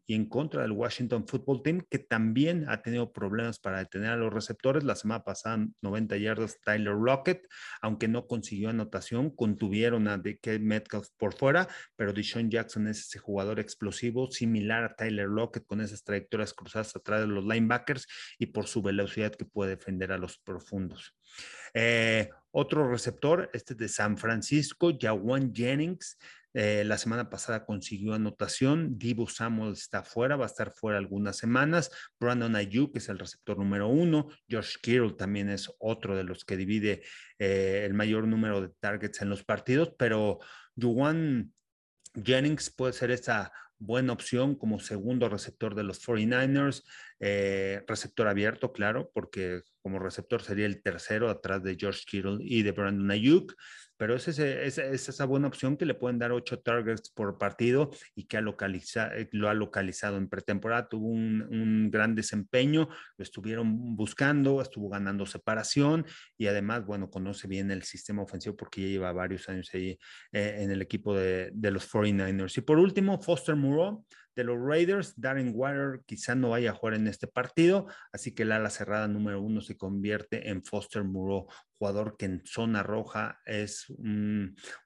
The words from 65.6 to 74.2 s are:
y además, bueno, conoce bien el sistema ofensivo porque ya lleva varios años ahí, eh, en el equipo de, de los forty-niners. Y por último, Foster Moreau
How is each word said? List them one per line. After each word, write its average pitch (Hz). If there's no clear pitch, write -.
y 110
además, 104
bueno, 98
conoce 98
bien 98
el 95
sistema 101
ofensivo 101
porque -
ya 95
lleva 95
varios 90
años 92
ahí, 92
eh, 104
en 101
el 98
equipo 101
de, 92
de 104
los 98
forty-niners. 98
Y 135
por 151
último, 190
Foster 160
Moreau 160